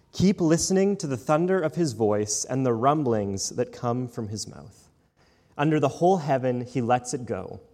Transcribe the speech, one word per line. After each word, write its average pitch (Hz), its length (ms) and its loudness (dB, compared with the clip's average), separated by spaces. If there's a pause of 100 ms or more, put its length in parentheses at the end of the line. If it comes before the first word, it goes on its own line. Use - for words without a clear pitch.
(120)
Keep 185 300 2
listening 190 560 4
to 160 80 -8
the 135 100 -2
thunder 175 420 2
of 156 180 -2
his 160 180 0
voice 104 500 0
and 131 220 -2
the 120 80 2
rumblings 113 760 0
that 120 240 -4
come 123 340 -4
from 117 220 -8
his 101 180 -8
mouth. - 440 -20 (680)
Under 156 240 2
the 139 80 4
whole 180 300 2
heaven 131 420 0
he 120 220 -4
lets 123 320 0
it 127 100 -6
go, 95 380 -8 (120)